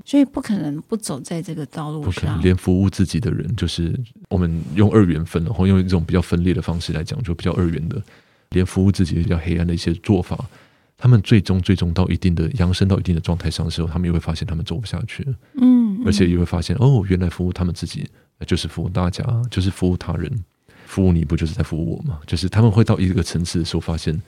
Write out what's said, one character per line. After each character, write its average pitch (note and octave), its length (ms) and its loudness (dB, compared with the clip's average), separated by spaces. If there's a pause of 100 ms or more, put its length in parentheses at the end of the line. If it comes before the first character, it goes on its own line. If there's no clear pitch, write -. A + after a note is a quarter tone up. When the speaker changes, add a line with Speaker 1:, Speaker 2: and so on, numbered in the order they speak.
Speaker 1:
所 - 120 0
以 C#4+ 60 6
不 C#4 160 -4
可 A3+ 160 -2
能 D3+ 260 -4
不 - 140 -8
走 F3 240 -8
在 E3+ 220 -8
这 E3 140 -10
个 D3+ 100 -8
道 D3+ 260 -10
路 D3+ 120 -8
上。 F#2 100 -2
Speaker 2:
不 - 60 -8
可 - 80 -2
能， F#2+ 160 -2
连 - 120 4
服 F#2 240 0
务 G2 80 4
自 F#2+ 160 0
己 D#2+ 160 -2
的 D2 120 -2
人， D#2+ 240 -4
就 F2+ 100 -4
是 E2 340 -4 (300)
我 - 80 0
们 E2 240 0 (140)
用 G#2 160 6
二 G#2+ 120 8
元 E2 220 2
分， E2+ 180 -2
然 E2 80 -2
后 F#2 140 0
用 G2 140 6
一 F#2 40 2
种 F2+ 220 0
比 E2+ 80 -4
较 F2+ 80 4
分 F2 220 0
裂 F2+ 100 4
的 E2 80 -2
方 E2+ 180 -2
式 E2+ 140 -6
来 D#2+ 100 -4
讲， - 200 -6
就 E2+ 100 -2
比 - 100 -10
较 F2+ 100 0
二 F2 140 0
元 D#2+ 220 -4
的， D2 120 -6 (500)
连 F#2 120 2
服 F#2 220 0
务 G2 60 6
自 F#2 120 2
己 D#2 120 -2
比 E2+ 80 0
较 E2+ 160 0
黑 E2+ 180 -2
暗 E2+ 80 0
的 E2+ 80 0
一 E2+ 40 0
些 E2+ 180 -2
做 F#2 260 2
法， - 240 -6 (500)
他 - 140 2
们 A#2 140 6
最 A2 180 4
终， F#2+ 180 0
最 F#2 160 2
终 E2+ 160 0
到 F2+ 160 2
一 F2+ 80 0
定 F2 200 2
的， D#2+ 180 0
扬 F2 200 2
升 G2+ 140 0
到 G2 120 2
一 - 20 -4
定 F2+ 120 0
的 E2 60 0
状 E2 180 -2
态 E2+ 120 -2
上 E2 160 -4
的 E2+ 60 -2
时 E2+ 100 -4
候， D#2+ 60 -2
他 E2 100 -4
们 F2+ 100 0
也 E2+ 60 0
会 E2 60 2
发 D#2+ 140 -4
现 D#2 140 -6
他 E2+ 80 -4
们 E2 80 -4
走 E2 140 -6
不 G#2+ 80 -6
下 - 220 -6
去。 - 180 -10 (300)
Speaker 1:
嗯， B3 420 4
嗯。 B3 80 -6
Speaker 2:
而 - 60 2
且 G3 160 4
也 F2 100 2
会 F2 80 2
发 F2 160 -2
现， E2+ 180 -2
哦， B2 280 4
原 F#2 120 2
来 F2+ 100 0
服 F2 160 -4
务 F2+ 80 -2
他 F2+ 100 -4
们 F2 100 -2
自 E2 140 -8
己， G2 180 -10 (400)
就 F2 120 0
是 E2+ 100 -4
服 - 160 -6
务 E2+ 60 -4
大 F2+ 200 0
家， - 140 -6 (260)
就 F2+ 120 -2
是 F#2 80 2
服 F#2 200 0
务 F2+ 60 2
他 - 200 -6
人。 F2 140 -4 (560)
服 F#2+ 200 0
务 F2+ 80 6
你 E2 100 2
不 D#2+ 120 -2
就 D#2+ 100 0
是 D#2+ 80 -4
在 D#2+ 100 -2
服 D#2+ 140 -6
务 E2 180 -4
我 - 60 -10
吗？ B2+ 260 -6
就 - 80 -4
是 E2+ 140 -2
他 G#2+ 120 2
们 A#2 80 8
会 G#2+ 140 6
到 G#2+ 160 2
一 F#2 80 2
个 E2+ 160 2
层 E2 200 -4
次 F2+ 160 -4
的 D#2+ 60 0
时 - 100 -6
候， E2 40 0
发 E2 160 -4
现 D#2+ 320 -4